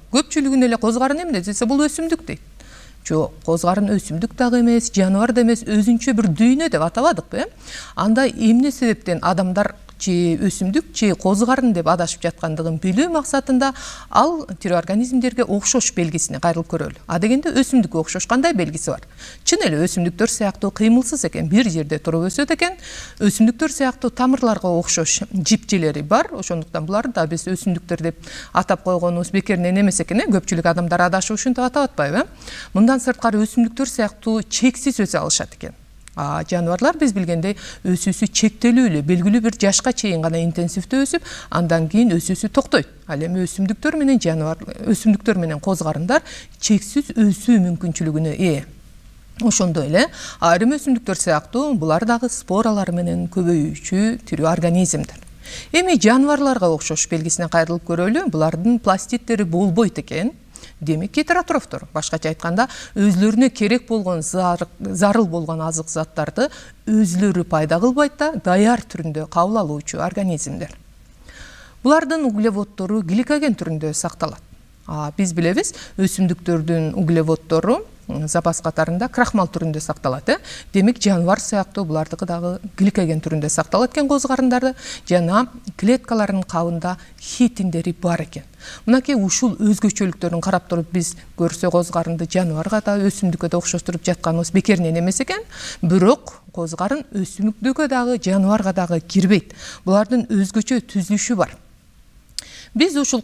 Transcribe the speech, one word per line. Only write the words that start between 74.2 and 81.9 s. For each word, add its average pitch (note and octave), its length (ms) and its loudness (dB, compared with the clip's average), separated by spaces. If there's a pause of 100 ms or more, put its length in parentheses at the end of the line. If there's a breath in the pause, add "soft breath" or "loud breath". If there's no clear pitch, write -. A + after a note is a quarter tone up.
А D3+ 300 -8
биз F3+ 200 -2
билебиз, F3+ 380 0 (260 loud breath)
өсүмдүктөрдүн E3+ 1000 0
углеводдору, E3 840 2 (260)
м, D3+ 180 -6
запас E3 380 0
катарында E3 440 -2
крахмал A3+ 380 0
түрүндө D#3+ 340 -4
сакталат, C#3+ 500 -6
э? E4 80 2 (340 loud breath)
Демек, G3+ 260 4
жаныбар F#3+ 400 2
сыяктуу G3+ 460 -4
булардыкы D#3 420 -6